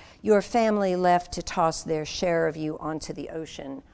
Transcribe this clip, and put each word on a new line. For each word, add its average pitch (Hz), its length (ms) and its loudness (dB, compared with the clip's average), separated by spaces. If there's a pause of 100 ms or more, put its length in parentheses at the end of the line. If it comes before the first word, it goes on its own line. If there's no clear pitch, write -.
(220)
your 202 200 6
family 208 520 2
left 175 380 4
to 170 100 -6
toss 165 400 0
their 156 220 -2
share 165 420 0
of 160 100 -2
you 156 220 -4
onto 156 340 -6
the 143 180 -10
ocean, 143 520 -10 (120)